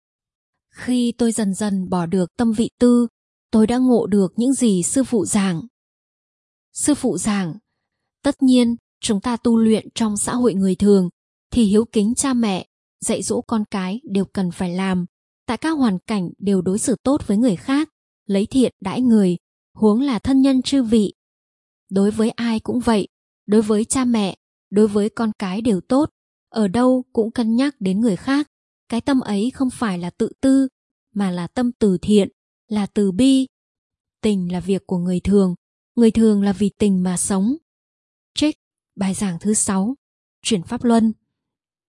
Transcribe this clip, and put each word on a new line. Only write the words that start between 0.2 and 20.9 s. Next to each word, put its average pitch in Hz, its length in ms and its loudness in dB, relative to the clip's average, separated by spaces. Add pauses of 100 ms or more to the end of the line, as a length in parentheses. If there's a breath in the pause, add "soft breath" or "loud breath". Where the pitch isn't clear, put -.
Khi 240 440 -2
tôi 233 140 0
dần 196 220 -2
dần 190 360 -4
bỏ 180 160 -2
được 180 320 -2
tâm 233 140 0
vị 214 180 -2 (100)
tư, 240 280 4 (440)
tôi 220 160 4
đã 240 100 0
ngộ 254 300 2
được 190 280 2
những 254 180 0
gì 202 300 2
sư 269 200 0
phụ 220 220 -2
giảng. 190 360 -2 (1120)
Sư - 220 0
phụ 208 220 -4
giảng, 190 400 -4 (640)
tất 277 200 -2
nhiên, 247 320 4 (260)
chúng 202 200 -2
ta 240 160 -6
tu 233 200 2
luyện 220 380 2
trong 208 220 -2
xã - 180 -4
hội 247 180 2
người 190 220 0
thường, 196 340 4 (420)
thì 240 120 2
hiếu 208 220 2
kính 220 300 0
cha 269 180 -2
mẹ, 208 340 -2 (380)
dạy 196 160 -2
dỗ 214 200 -4
con 220 300 -4
cái 190 320 -6
đều 196 220 -2
cần 180 260 -4
phải 175 240 -6
làm, 185 300 -2 (400)
tại 226 120 -4
các 320 140 -4
hoàn 240 280 0
cảnh 190 380 -4
đều 190 240 0
đối 190 180 -2
xử 226 240 -2
tốt 277 240 -2
với 202 100 0
người 226 180 2
khác, 277 340 -4 (360)
lấy 196 200 0
thiện 247 360 0
đãi 190 200 -6
người, 208 360 2 (380)
huống 214 260 2
là 269 180 -2
thân 269 220 2
nhân 262 200 4
chư 277 220 0
vị. 214 300 2 (760)